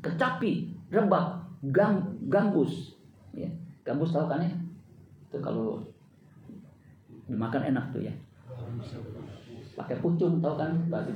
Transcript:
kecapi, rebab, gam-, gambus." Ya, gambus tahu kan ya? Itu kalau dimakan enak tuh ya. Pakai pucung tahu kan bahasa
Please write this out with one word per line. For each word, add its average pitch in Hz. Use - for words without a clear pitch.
kecapi, -
rebab, 190
gam-, 202
gambus." 190
Ya, -
gambus 147
tahu 147
kan 143
ya? 180
Itu 143
kalau 113
dimakan 120
enak 127
tuh -
ya. -
Pakai -
pucung 170
tahu 147
kan 156
bahasa -